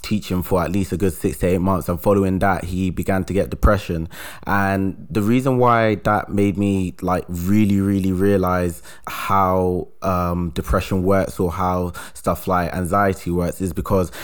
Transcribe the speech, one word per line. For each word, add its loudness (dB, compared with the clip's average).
teaching -2
for 0
at -2
least 0
a -4
good 0
six -4
to 0
eight 2
months. 0
And -2
following 2
that, 0
he -2
began -2
to -6
get 0
depression. 0
And 0
the 0
reason 2
why 4
that 0
made 2
me, 0
like, 0
really, 2
really 2
realize 2
how, 0
um, 0
depression 0
works 2
or 0
how -2
stuff -4
like 0
anxiety 0
works -2
is -2
because 0